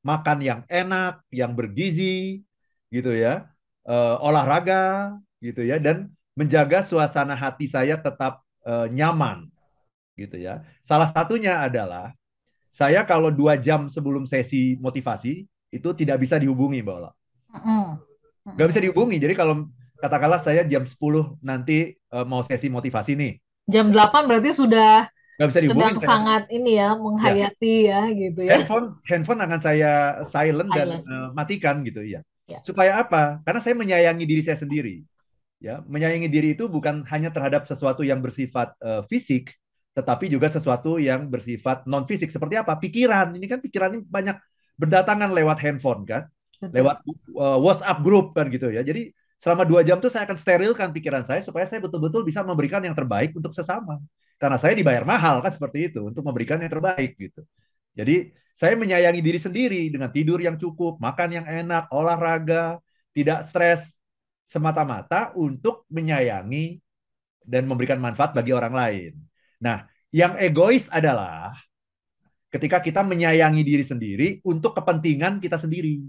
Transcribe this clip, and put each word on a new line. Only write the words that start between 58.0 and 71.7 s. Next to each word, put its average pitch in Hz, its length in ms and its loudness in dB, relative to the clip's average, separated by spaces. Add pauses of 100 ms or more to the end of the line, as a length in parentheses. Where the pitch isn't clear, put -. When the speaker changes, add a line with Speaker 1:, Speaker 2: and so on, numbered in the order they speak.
Speaker 1:
saya 185 240 2
menyayangi 175 440 2
diri 165 160 2
sendiri 190 440 -4 (120)
dengan 135 160 -6
tidur 156 320 0
yang 165 160 -2
cukup, 165 440 -6
makan 170 400 -4
yang 160 40 -14
enak, 165 480 -4
olahraga, 165 840 0 (360)
tidak 147 320 0
stres, 170 480 0 (560)
semata-mata 156 880 -2
untuk 160 520 -4
menyayangi 147 880 -2 (640)
dan 127 240 -2
memberikan 127 340 -2
manfaat 127 340 -2
bagi 120 180 0
orang 117 200 -2
lain. 101 380 -4 (480)
Nah, 117 240 -4 (300)
yang 175 240 4
egois 185 540 4
adalah 107 600 -2 (1000)